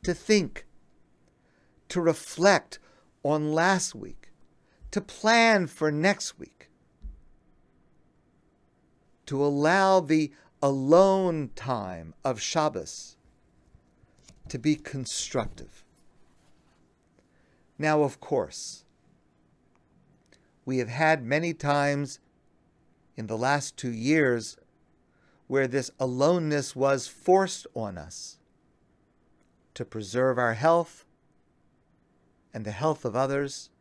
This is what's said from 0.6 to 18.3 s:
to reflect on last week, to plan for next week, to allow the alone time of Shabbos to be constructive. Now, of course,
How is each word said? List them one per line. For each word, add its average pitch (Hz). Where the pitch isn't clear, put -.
to 180
reflect 165
on 151
last 180
week, -
to 202
plan 220
for 156
next 170
week, -
to 139
allow 175
the 156
alone 160
time 92
of 120
Shabbos -
to 139
be 151
constructive. -
Now, 151
of -
course, -